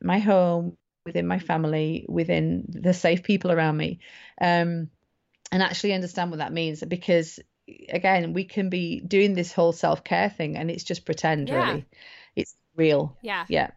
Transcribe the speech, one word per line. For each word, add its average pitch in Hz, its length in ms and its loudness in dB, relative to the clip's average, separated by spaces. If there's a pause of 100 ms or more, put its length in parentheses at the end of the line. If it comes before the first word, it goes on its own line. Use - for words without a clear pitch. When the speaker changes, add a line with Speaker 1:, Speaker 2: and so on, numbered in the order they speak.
Speaker 1:
my 180 200 0
home, 175 560 4 (280)
within 175 220 -4
my 180 140 0
family, 160 680 -2
within 165 600 0
the 175 260 0
safe 180 300 2
people 190 260 0
around 160 260 2
me. 165 220 -4 (420)
Um, 170 480 2 (600)
and 190 140 2
actually 196 300 -2
understand 180 360 -4
what 156 80 -8
that 147 140 -4
means, 160 320 -4
because, 165 560 0 (480)
again, 180 460 0
we 185 100 -2
can 190 260 -4
be 175 300 -4
doing 196 340 2
this 175 180 -2
whole 170 200 4
self-care 175 580 0
thing 156 260 -6
and 165 140 -4
it's 175 140 -8
just 170 200 -8
pretend, 156 440 -2
Speaker 2:
Yeah. - 180 0
Speaker 1:
really. 151 180 -4 (500)
It's - 220 -6 (180)
real. 151 460 2
Speaker 2:
Yeah. 196 300 -6
Speaker 1:
Yeah. 156 260 0